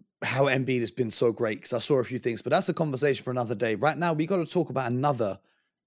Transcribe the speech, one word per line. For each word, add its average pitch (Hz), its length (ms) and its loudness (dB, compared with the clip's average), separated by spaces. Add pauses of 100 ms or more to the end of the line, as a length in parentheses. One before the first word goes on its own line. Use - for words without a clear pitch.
(220)
how 135 240 2
Embiid 131 340 2
has 113 100 -2
been 117 200 -2
so 117 220 2
great, 110 300 -2
'cause - 100 -4
I 120 60 0
saw 135 200 2
a 120 60 2
few 123 140 -4
things, 113 240 -4
but 127 100 -2
that's 180 160 4
a 170 60 0
conversation 143 500 0
for 131 60 -6
another 123 240 -2
day. 110 200 0
Right 139 220 2
now, 170 160 0
we 156 140 0
gotta 151 200 0
talk 160 240 -2
about 127 200 -2
another 120 480 0 (480)